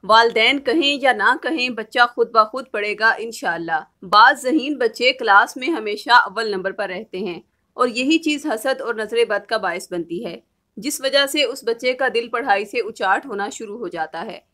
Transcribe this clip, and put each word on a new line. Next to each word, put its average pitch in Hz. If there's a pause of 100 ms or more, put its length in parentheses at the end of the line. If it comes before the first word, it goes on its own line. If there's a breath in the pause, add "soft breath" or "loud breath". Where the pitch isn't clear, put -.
वालिदैन 233
कहें 285
या 262
ना 214
कहें, 254
बच्चा 226
खुद 233
ब 220
खुद 247
पढ़ेगा 208
इंशाअल्लाह। 170 (260)
बाज 220
जहीन 269
बच्चे 233
क्लास 220
में 254
हमेशा 220
अव्वल 214
नंबर 190
पर 196
रहते 185
हैं 175 (360)
और 254
यही 262
चीज़ 302
हसद 262
और 220
नज़र 233
बद 202
का 226
बायस 185
बनती 170
है, 175 (360)
जिस 262
वजह 269
से 285
उस 254
बच्चे 233
का 254
दिल 233
पढ़ाई 220
से 233
उचाट 208
होना 208
शुरू 214
हो 214
जाता 165
है - (120)